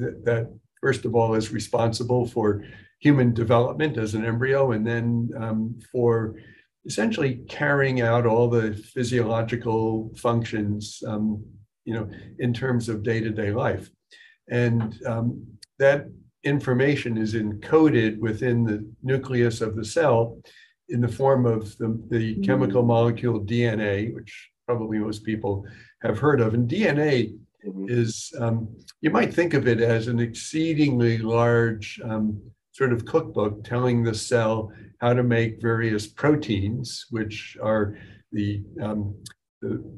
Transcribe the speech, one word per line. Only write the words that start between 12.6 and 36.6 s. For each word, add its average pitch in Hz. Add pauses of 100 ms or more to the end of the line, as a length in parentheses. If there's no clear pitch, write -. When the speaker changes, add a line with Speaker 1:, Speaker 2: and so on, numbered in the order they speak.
Speaker 1:
of 101
day-to-day 110
life. 107 (640)
And, 117
um, 117 (320)
that 139 (340)
information 131
is 110
encoded 110
within 117
the 107 (200)
nucleus 127
of 107
the 110
cell 120 (480)
in 120
the 120
form 131
of 110
the, 113 (120)
the 110
chemical 127
molecule 117
D 120
N 110
A, 104
which - (160)
probably 110
most 104
people 101 (380)
have 110
heard 139
of. 107
And 120
D 180
N 147
A 127 (320)
Speaker 2:
Mm-hmm. 95
Speaker 1:
is, 117
um, 113 (260)
you 151
might 220
think 170
of 123
it 113
as 117
an 117
exceedingly 123
large, 117
um, 107 (300)
sort 127
of 117
cookbook 104
telling 120
the 113
cell 110 (280)
how 120
to 123
make 113
various 113
proteins, 127